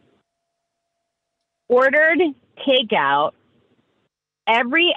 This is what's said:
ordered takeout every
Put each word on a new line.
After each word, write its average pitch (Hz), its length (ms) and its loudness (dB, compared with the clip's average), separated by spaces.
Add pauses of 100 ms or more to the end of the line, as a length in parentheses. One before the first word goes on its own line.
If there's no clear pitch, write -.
(1700)
ordered 294 540 2 (440)
takeout 156 680 0 (1120)
every 254 480 0